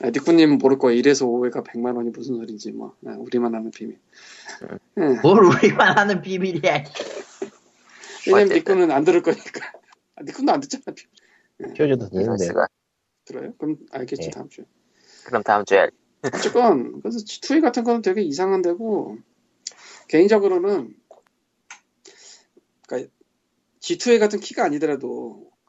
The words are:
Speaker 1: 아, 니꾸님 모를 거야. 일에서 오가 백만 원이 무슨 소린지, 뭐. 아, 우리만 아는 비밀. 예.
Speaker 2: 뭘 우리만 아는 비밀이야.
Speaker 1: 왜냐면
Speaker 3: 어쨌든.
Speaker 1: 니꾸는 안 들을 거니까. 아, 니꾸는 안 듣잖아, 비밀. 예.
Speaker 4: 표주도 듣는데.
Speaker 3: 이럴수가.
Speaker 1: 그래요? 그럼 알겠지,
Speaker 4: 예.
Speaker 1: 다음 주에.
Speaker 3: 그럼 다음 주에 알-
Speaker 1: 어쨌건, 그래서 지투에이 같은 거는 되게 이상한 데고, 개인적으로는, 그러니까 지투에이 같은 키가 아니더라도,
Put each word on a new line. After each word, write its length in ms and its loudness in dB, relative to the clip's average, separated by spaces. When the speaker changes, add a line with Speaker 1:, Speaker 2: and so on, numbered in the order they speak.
Speaker 1:
아, 80 -2
니꾸님 480 4
모를 220 2
거야. 160 2
일에서 320 2
오가 340 -2
백만 340 -6
원이 140 -6
무슨 280 -8
소린지, 340 -12
뭐. 240 -14
아, 60 -14
우리만 420 -4
아는 160 -8
비밀. 300 -14
예. 60 0
Speaker 2:
뭘 240 8
우리만 540 4
아는 220 0
비밀이야. 640 -2
Speaker 1:
왜냐면 260 6
Speaker 3:
어쨌든. 40 2
Speaker 1:
니꾸는 360 2
안 120 2
들을 180 4
거니까. 500 -4
아, 80 -18
니꾸는 280 -2
안 100 0
듣잖아, 220 -10
비밀. 140 -20
예. 160 -12
Speaker 4:
표주도 320 0
듣는데. 140 -4
Speaker 3:
이럴수가. 440 -2
Speaker 1:
그래요? 320 -14
그럼 180 -6
알겠지, 360 -10
Speaker 4:
예. 40 -10
Speaker 1:
다음 180 -14
주에. 160 -20
Speaker 3:
그럼 180 -4
다음 220 2
주에 140 4
알- 120 4
Speaker 1:
어쨌건, 680 0
그래서 180 -8
지투에이 420 -2
같은 220 0
거는 180 0
되게 200 -2
이상한 400 -2
데고, 560 -4
개인적으로는, 880 2
그러니까 240 -10
지투에이 400 2
같은 200 0
키가 260 -6
아니더라도, 880 -6